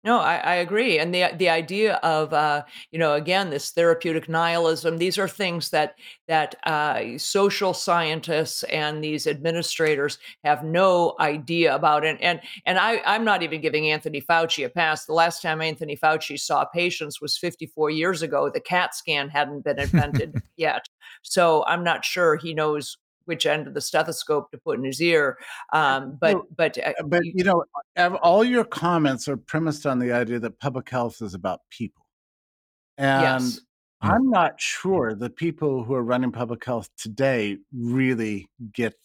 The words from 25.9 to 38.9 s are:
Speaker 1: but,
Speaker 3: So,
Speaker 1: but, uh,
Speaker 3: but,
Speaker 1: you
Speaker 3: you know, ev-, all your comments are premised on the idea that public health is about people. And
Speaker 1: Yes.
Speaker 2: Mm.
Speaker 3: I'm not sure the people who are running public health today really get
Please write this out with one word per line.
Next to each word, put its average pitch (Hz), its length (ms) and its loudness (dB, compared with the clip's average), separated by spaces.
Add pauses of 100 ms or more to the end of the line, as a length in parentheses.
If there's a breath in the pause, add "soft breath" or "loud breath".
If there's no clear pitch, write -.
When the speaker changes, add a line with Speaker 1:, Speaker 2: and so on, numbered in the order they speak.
Speaker 1:
but, 165 140 4
Speaker 3:
So, 180 140 -2 (100)
Speaker 1:
but, 160 280 0
uh, 151 60 0 (140)
Speaker 3:
but, 175 180 2
Speaker 1:
you 170 140 -6
Speaker 3:
you 180 80 2
know, 180 180 4 (320)
ev-, 180 200 2
all 185 280 6
your 240 220 4
comments 156 640 0
are 135 80 -2
premised 156 480 -4
on 131 140 2
the 123 120 0
idea 120 280 0
that 113 200 -8
public 131 300 -6
health 120 320 -4
is 95 120 -8
about 92 360 -6
people. - 360 -12 (920)
And 135 240 4 (220)
Speaker 1:
Yes. 120 180 -4 (420)
Speaker 2:
Mm. 208 80 2
Speaker 3:
I'm 254 180 4
not 180 300 2
sure 147 560 0
the 120 140 -6
people 151 560 -2
who 131 80 -2
are 123 100 0
running 123 300 0
public 120 320 -6
health 117 320 -4
today 110 600 0 (140)
really 120 760 -2 (240)
get 117 320 -4